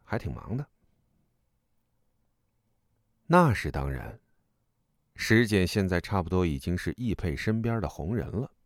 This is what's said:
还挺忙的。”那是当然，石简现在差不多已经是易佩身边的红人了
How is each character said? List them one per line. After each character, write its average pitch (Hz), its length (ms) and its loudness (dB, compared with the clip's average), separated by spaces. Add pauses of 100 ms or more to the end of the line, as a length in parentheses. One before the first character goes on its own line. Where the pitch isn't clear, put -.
还 - 160 -6
挺 78 140 -8
忙 90 240 -8
的。” 143 100 -6 (2500)
那 170 260 6
是 - 180 -2
当 69 200 -4
然， 62 280 -8 (960)
石 113 320 4
简 98 200 4
现 98 200 0
在 87 140 2
差 95 220 -2
不 82 60 -6
多 92 180 2
已 73 120 0
经 87 180 -2
是 87 200 -4
易 113 180 -2
佩 78 220 -4
身 110 260 -2
边 117 180 -2
的 80 80 -2
红 80 260 -6
人 92 140 -4
了 123 240 -6 (140)